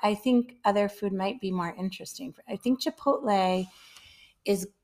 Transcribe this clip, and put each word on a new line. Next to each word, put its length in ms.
I 100
think 500
other 260
food 220
might 300
be 100
more 260
interesting. 560
For, 140
I 80
think 260
Chipotle 840
is 220